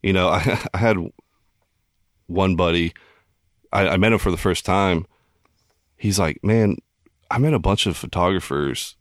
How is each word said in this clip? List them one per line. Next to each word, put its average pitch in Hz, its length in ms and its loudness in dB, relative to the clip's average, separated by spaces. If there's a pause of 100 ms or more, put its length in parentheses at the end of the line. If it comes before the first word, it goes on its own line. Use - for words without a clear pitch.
you 98 100 0
know, 90 160 2
<laughs> - 0 -
I, 82 300 0 (140)
I 92 40 -6
had 107 200 2 (1300)
one 95 280 2
buddy, 85 380 0 (760)
I, 98 180 2
I 90 80 0
met 110 160 2
him 101 60 2
for 98 120 0
the 85 60 -2
first - 280 -2
time. 92 400 0 (920)
He's 101 220 -2
like, 80 240 -2
"Man, 107 340 2 (540)
I 113 80 -2
met 151 160 2
a 101 40 0
bunch 98 280 0
of 85 100 -4
photographers. 85 1040 -2